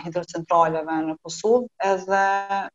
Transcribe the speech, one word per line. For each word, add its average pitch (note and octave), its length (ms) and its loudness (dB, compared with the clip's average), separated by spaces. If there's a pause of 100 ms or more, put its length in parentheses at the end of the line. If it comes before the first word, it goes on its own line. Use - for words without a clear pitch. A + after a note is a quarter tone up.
hidrocentraleve E3 1040 0
në D#3 180 -4
Kosovë, A3+ 460 0 (220)
edhe, F#3+ 320 2 (520)